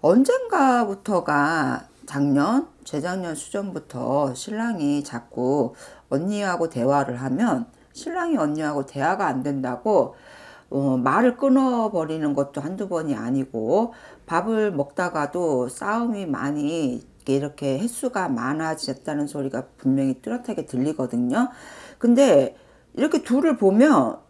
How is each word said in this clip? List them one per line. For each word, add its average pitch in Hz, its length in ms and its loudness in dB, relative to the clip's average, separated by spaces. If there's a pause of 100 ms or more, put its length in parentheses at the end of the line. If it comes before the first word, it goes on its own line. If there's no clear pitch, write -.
언젠가부터가, 202 1900 2 (200)
작년, 143 600 2 (160)
재작년 175 500 -6
수전부터 147 1000 -4
신랑이 180 680 -2
자꾸 127 720 -2 (340)
언니하고 175 600 -2
대화를 135 480 0
하면 214 500 -2 (260)
신랑이 339 440 -4
언니하고 147 500 -2
대화가 175 400 -2
안 131 160 -2
된다고, 139 720 0 (540)
어, 139 340 0
말을 220 340 4
끊어버리는 214 960 0
것도 139 260 -2
한두 190 280 -6
번이 160 260 -2
아니고, 127 800 -2 (320)
밥을 208 460 0
먹다가도 147 960 -2
싸움이 214 580 -4
많이 147 800 -4 (200)
이렇게 139 520 -2
횟수가 226 500 -4
많아졌다는 147 1000 -4
소리가 135 380 -6 (140)
분명히 135 420 0
뚜렷하게 226 460 -6
들리거든요. 131 800 -2 (500)
근데 233 580 6 (380)
이렇게 294 280 2
둘을 285 340 2
보면 202 640 6 (120)